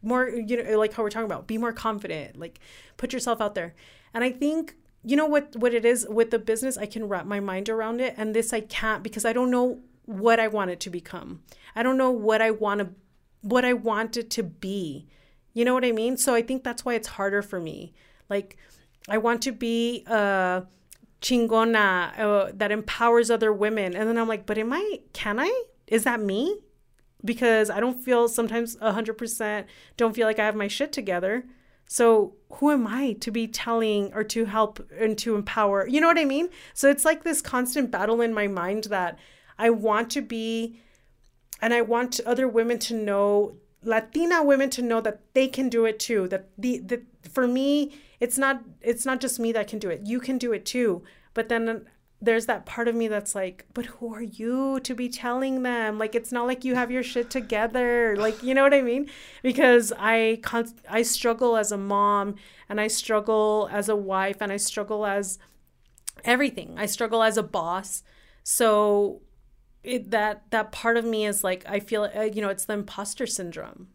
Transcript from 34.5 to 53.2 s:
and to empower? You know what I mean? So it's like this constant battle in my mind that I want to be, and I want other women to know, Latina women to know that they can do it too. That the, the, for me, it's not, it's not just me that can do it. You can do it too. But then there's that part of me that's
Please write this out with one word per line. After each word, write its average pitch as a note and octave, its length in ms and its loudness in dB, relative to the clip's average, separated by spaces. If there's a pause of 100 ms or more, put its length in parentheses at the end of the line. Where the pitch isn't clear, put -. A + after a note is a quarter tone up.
and A3 220 0
to A3+ 160 -2
empower? G3+ 520 0
You C4+ 140 2
know E4 60 6
what E4+ 100 6
I D#4+ 80 2
mean? C#4+ 240 0 (240)
So C#4 160 6
it's C#4+ 160 4
like D#4+ 180 2
this D#4+ 180 -2
constant B3+ 500 -2
battle A3 300 0
in A#3 120 0
my G#3 140 0
mind G3 380 -4
that F#3+ 340 -4 (400)
I A3+ 100 4
want A3 420 2
to C#4+ 100 -4
be, A3+ 580 -6 (840)
and A#3 120 2
I A#3 80 4
want A#3 440 0
other B3 220 2
women A#3 320 0
to A#3 160 -6
know, G3+ 600 0 (260)
Latina D#4 600 2
women C#4 280 6
to B3 100 -4
know A#3 200 0
that G#3+ 200 -4 (120)
they C4 140 4
can C4 220 -2
do A#3 160 2
it A3 140 0
too. G#3 300 0
That F#3+ 280 -4
the, A#3+ 220 -2
the, A#3+ 240 -6 (260)
for B3+ 160 0
me, C#4 480 2 (260)
it's A#3+ 180 -2
not, C4+ 260 0 (180)
it's A#3 240 -2
not C4 140 -2
just C4 200 -4
me A#3 120 0
that G#3+ 160 -2
can G#3+ 120 -8
do G3+ 100 -6
it. E3+ 160 -6
You A#3 140 -2
can C4 180 -4
do A#3+ 160 -2
it G3 120 -6
too. A3+ 380 -2 (300)
But A3+ 160 -4
then A3+ 360 -2 (380)
there's A3+ 220 2
that A3 220 -4
part A#3 200 -4
of A#3 60 0
me A#3 140 0
that's G#3 260 -4